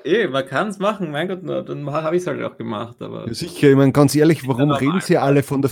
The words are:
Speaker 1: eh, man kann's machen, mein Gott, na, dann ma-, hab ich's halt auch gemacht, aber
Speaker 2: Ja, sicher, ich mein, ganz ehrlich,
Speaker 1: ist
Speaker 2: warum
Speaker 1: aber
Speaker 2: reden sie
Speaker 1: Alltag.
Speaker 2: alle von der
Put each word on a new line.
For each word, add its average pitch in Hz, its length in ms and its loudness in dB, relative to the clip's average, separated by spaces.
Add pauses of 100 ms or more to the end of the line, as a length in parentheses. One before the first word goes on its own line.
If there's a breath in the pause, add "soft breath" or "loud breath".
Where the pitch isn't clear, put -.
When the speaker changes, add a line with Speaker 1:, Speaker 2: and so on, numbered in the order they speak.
Speaker 1:
eh, 180 240 0
man 135 180 -2
kann's 180 340 -4
machen, 196 320 -2
mein 156 160 -4
Gott, 190 160 -6
na, 139 180 -4
dann 139 220 -8
ma-, 147 200 -4
hab 160 100 -2
ich's 180 140 0
halt 123 160 -4
auch 110 140 -8
gemacht, 113 440 -8
aber 110 260 -10
Speaker 2:
Ja, 117 60 -6
sicher, - 360 2
ich 139 60 8
mein, 135 180 4
ganz 143 220 4
ehrlich, 156 240 4
Speaker 1:
ist 127 80 -12
Speaker 2:
warum 135 240 2
Speaker 1:
aber 139 100 0
Speaker 2:
reden 165 200 0
sie 170 160 2
Speaker 1:
Alltag. 131 100 0
Speaker 2:
alle 143 160 4
von 135 180 -2
der 135 100 2